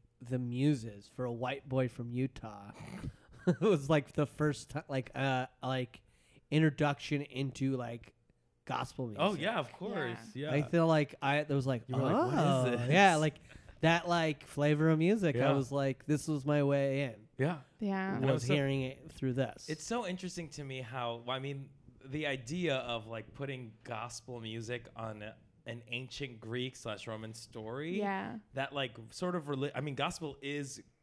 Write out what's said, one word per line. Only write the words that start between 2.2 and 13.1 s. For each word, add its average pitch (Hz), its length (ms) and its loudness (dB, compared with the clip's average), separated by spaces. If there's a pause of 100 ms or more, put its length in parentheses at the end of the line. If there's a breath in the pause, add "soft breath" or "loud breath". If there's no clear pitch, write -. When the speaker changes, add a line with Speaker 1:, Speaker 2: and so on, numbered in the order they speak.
Speaker 1:
<laughs> - 880 -4
was, 151 280 4
like, 151 240 4
the 147 120 2
first - 460 -2
ti-, 147 80 -6 (100)
like, 135 260 -4
uh, 131 300 2 (180)
like, 127 380 -4 (500 soft breath)
introduction 147 720 4
into, 135 540 -2
like, 117 360 -8 (520)
gospel 123 420 -4
music. 110 160 -4
Speaker 2:
Oh 202 120 4
yeah, 185 240 -2
of 131 140 -6
course. 147 440 -4 (160)
Speaker 3:
Yeah. 143 160 -4
Speaker 2:
Yeah. 135 60 0
Speaker 1:
I 147 80 4
feel 165 240 4
like 156 340 4
I, 143 220 2
there 147 120 0
was 135 120 2
like, 120 200 0
Speaker 2:
You 127 100 -4
were 131 40 4
like, 139 140 4
What 349 180 4
is 269 60 4
Speaker 1:
"Oh." 127 380 4
Speaker 2:
this? 120 140 0
Speaker 1:
Yeah, 185 260 8